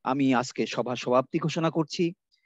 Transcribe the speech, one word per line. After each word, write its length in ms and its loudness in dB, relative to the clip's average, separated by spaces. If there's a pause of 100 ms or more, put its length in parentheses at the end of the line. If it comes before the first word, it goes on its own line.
আমি 320 2
আজকে 320 0
সভা 300 -4
সমাপ্তি 420 0
ঘোষণা 320 -2
করছি। 420 -2 (340)